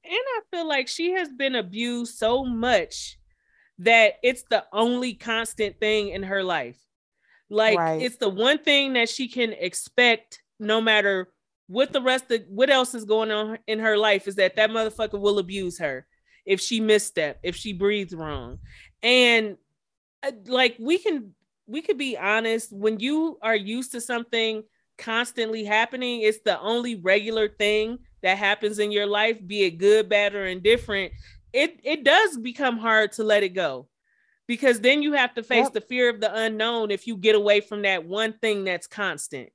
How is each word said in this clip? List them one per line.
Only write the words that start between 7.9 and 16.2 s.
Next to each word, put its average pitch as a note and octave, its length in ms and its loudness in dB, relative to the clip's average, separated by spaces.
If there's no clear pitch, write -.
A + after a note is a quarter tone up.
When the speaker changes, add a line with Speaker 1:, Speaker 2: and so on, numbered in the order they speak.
Speaker 1:
it's B3 160 -4
the A#3 120 0
one A#3+ 300 2
thing C#4 340 2
that A#3 160 2
she C4 180 -6
can A#3 260 -2
expect - 880 0
no G#3+ 220 0
matter G3+ 520 2
what B3+ 260 0
the C#4 80 0
rest B3+ 300 0
of, A3 160 -2
what A#3 220 2
else B3+ 240 4
is A3 120 -10
going A3 260 0
on G#3+ 360 -4
in A3 120 -4
her A3 180 2
life, G#3 300 2
is F#3+ 80 -8
that F#3 200 2
that A3 140 4
motherfucker A3 500 -4
will G#3 200 2
abuse F#3 400 -6
her C3+ 260 -6